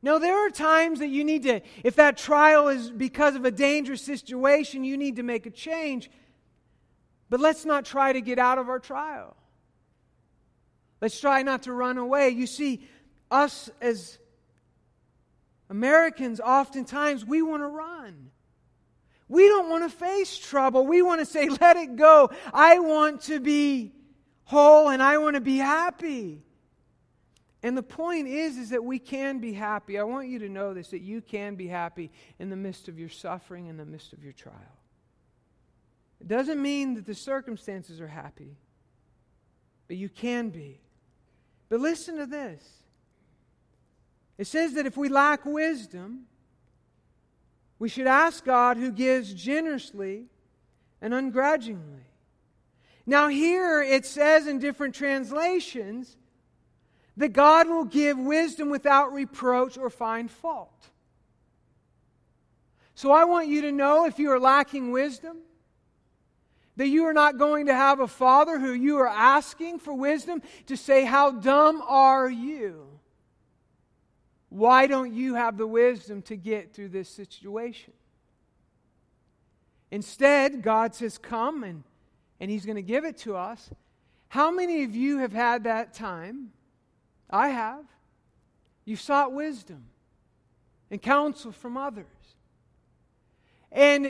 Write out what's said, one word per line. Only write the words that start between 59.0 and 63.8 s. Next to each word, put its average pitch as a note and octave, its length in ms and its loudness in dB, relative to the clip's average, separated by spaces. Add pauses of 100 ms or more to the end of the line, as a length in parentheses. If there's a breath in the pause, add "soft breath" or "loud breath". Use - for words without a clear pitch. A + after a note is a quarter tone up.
reproach B3+ 640 -2
or B3+ 140 -8
find A3+ 400 -8
fault. - 560 -12 (2000)
So C#4 160 0
I D#4+ 140 8
want E4+ 240 0
you D4 120 0
to D4 100 -4
know, C#4+ 360 2